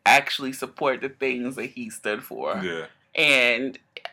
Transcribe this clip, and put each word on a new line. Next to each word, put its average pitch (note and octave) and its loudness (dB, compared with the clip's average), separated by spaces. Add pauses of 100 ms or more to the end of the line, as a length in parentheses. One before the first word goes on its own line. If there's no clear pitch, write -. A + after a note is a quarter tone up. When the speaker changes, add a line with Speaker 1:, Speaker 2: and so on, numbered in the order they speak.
Speaker 1:
actually C3 4
support C3 -2
the C3+ -4
things B2+ -4
that A#2 -6
he A#2+ -10
stood G#2+ -6
for. D2 -6
Speaker 2:
Yeah. E2 -6 (300)
Speaker 1:
And C3 4 (360)